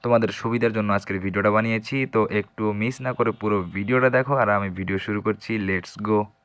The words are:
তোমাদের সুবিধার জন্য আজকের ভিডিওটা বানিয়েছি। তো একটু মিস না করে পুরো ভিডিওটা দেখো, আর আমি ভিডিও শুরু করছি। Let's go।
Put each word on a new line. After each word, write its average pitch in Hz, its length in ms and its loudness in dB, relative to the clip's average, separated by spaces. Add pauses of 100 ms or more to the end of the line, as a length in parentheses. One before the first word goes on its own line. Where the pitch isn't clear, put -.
তোমাদের 117 260 4
সুবিধার 117 440 0
জন্য 104 200 0
আজকের 98 260 -2
ভিডিওটা 98 320 2
বানিয়েছি। 113 560 0
তো 110 240 2
একটু 107 420 -2
মিস 110 280 -4
না 131 120 -4
করে 113 200 0
পুরো 104 300 0
ভিডিওটা 101 480 0
দেখো, 135 260 2
আর 117 120 2
আমি 101 220 2
ভিডিও 95 280 -4
শুরু 104 220 -4
করছি। 107 380 -2
Let's 95 500 -4
go। 104 160 4 (200)